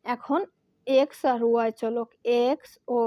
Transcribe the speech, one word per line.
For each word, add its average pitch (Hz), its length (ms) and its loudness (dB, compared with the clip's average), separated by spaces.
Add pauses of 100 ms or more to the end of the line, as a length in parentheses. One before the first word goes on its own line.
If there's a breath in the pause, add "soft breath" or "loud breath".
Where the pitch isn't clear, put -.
এখন 247 340 -4 (460)
এক্স 269 340 2 (120)
আর 233 80 -2 (100)
ওয়াই 233 200 2 (100)
চলক, 233 280 -4 (380)
এক্স 277 240 -4 (260)
ও - 100 2